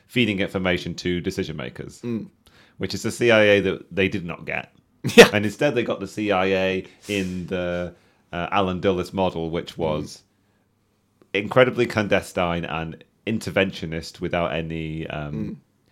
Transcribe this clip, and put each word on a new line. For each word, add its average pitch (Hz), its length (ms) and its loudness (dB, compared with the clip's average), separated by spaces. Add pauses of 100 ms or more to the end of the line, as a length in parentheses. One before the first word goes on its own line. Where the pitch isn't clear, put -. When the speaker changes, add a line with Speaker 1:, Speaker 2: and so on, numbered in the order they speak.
Speaker 1:
feeding 107 320 2
information 90 560 0
to 90 260 -2
decision 87 360 -4
makers, - 440 -12
Speaker 2:
Mm. 117 280 -6 (480)
Speaker 1:
which 95 180 -6
is - 80 -8
the 113 80 -2
C 120 200 6
I 110 120 10
A 104 180 10
that 92 240 0 (100)
they 95 120 4
did 95 180 -2
not 82 200 -10
get. 76 260 -8 (320)
Speaker 2:
<laughs> - 120 0
Yeah. - 180 4
Speaker 1:
And 104 120 0
instead 117 300 -2
they 120 80 0
got 104 160 -6
the 95 80 -10
C 104 240 -4
I 92 140 2
A 95 400 0 (220)
in 92 400 -4
the, 87 460 -4 (380)
uh, 85 200 -6
Alan 92 300 0
Dulles 90 320 0
model, 87 360 0
which 82 260 -6
Speaker 2:
Mm. - 20 -20
Speaker 1:
was 78 440 -4 (1120)
incredibly 113 520 4
clandestine 92 800 0
and 80 380 -6 (220)
interventionist 92 960 -2
without 87 320 0
any, 80 540 -4
um, 73 260 -6
Speaker 2:
Mm. 107 220 -6 (360)